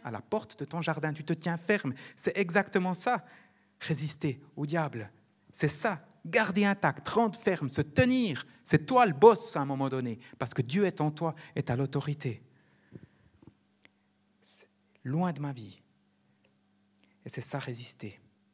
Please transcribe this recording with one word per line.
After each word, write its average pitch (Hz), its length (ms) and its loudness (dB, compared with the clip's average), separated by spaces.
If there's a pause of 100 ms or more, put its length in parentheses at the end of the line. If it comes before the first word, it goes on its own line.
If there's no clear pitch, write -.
à - 60 -8
la 107 100 -8
porte - 380 -8
de 143 80 -8
ton 170 160 -6
jardin, 156 320 -2
tu 151 100 -12
te 170 80 -2
tiens 170 240 -4
ferme. 170 380 -2 (220)
C'est - 200 -4
exactement 185 560 0
ça, 220 320 -2 (560)
résister 147 600 -4 (160)
au 143 100 -6
diable. 143 460 -4 (400)
C'est - 160 0
ça, 190 360 0 (220)
garder 202 380 2
intact, 196 440 0
rendre 220 300 2
ferme, 165 300 0
se 147 140 -2
tenir. 247 600 2 (200)
C'est 156 220 4
toi 247 200 6
le 175 60 2
boss 196 420 8
à 156 60 -2
un 139 60 0
moment 135 220 -2
donné, 127 300 -4 (200)
parce 127 160 -4
que 135 80 0
Dieu 165 240 2
est 175 140 -4
en 151 100 2
toi, 156 240 -4 (200)
est - 160 -4
à 120 60 0
l'autorité. 139 680 -4 (2500)
Loin 165 280 -2
de 139 80 -10
ma 143 120 -6
vie. 107 280 -16 (1400)
Et - 40 -12
c'est 127 120 -10
ça, - 180 -8
résister. 120 600 -12 (360)